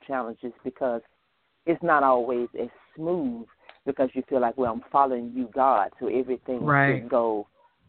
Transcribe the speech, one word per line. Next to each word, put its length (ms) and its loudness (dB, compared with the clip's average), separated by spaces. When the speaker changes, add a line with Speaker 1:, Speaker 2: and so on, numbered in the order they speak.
Speaker 1:
challenges 460 -8
because 380 -4
it's 160 0
not 200 4
always 460 2
as 80 -6
smooth 520 -4
because 280 0
you 140 -4
feel 120 0
like, 160 0
"Well, 160 0
I'm 200 -10
following 420 2
you, 200 -4
God, 360 2
so 80 -4
everything 560 -4
Speaker 2:
Right. 380 2
Speaker 1:
should 60 -12
go 380 0